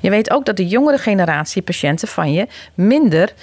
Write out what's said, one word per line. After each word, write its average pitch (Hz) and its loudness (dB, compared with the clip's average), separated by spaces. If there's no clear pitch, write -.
Je - 0
weet 214 0
ook 277 0
dat 208 -2
de 185 -2
jongere 269 2
generatie 175 0
patiënten 165 -4
van 151 -2
je 190 0
minder 202 2